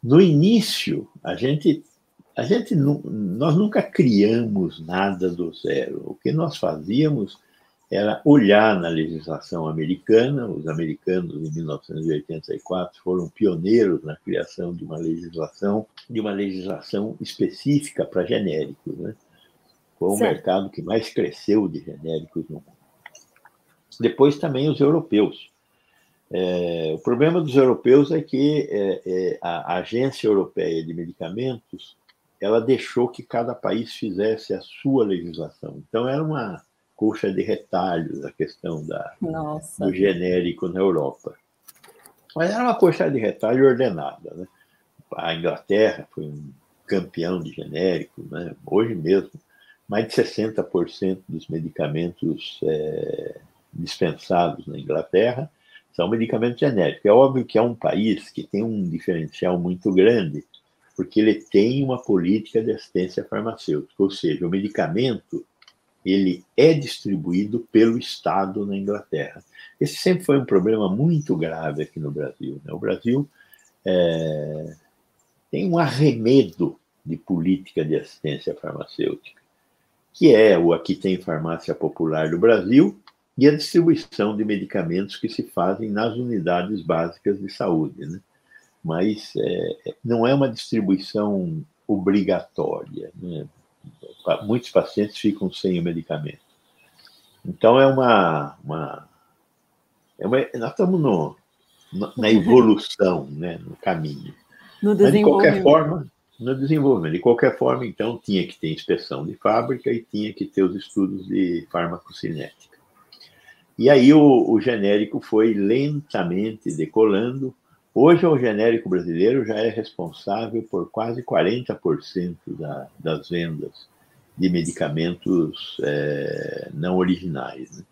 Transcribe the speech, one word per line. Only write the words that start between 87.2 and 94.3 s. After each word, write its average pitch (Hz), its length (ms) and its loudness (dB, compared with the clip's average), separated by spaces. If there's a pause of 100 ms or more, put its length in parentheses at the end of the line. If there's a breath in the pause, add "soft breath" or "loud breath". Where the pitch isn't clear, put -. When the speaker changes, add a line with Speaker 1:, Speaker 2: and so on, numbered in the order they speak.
Speaker 1:
de 98 100 -10
saúde, 80 560 -4
né? 90 140 -12 (640 soft breath)
Mas, 92 540 -4
é, - 640 -6
não 117 240 0
é 131 60 4
uma 139 160 2
distribuição 98 1120 -2 (240)
obrigatória, 95 1300 -2
né? 82 320 -10 (760)
Pa-, - 200 -2